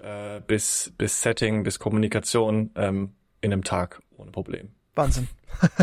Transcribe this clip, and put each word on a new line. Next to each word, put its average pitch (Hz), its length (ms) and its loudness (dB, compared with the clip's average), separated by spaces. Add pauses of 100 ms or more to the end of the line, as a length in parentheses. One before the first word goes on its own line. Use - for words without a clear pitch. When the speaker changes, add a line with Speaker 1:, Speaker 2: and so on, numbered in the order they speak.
Speaker 1:
äh, 104 420 -10
bis, - 500 0
bis - 280 -2
Setting, 110 400 2
bis 98 160 -2
Kommunikation, 110 960 0
ähm, 98 380 -2 (280)
in 104 100 0
einem 98 120 0
Tag 90 360 -2 (180)
ohne 98 140 -18
Problem. - 380 -8 (240)
Speaker 2:
Wahnsinn. 127 400 2
<laughs> - 340 0 (160)